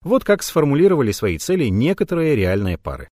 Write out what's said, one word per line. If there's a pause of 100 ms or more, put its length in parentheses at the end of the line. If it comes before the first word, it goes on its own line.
Вот
как
сформулировали
свои
цели
некоторые
реальные
пары.